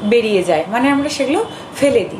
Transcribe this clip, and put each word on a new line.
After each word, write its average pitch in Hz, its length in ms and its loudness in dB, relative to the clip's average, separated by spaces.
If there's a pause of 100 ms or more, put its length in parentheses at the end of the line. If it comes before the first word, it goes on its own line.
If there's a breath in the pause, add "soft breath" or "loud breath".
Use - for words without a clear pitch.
বেরিয়ে 208 400 2
যায়, 165 240 2
মানে 247 220 0
আমরা 277 200 0
সেগুলো 294 360 -2 (300 loud breath)
ফেলে 269 240 2
দিই, 185 200 -6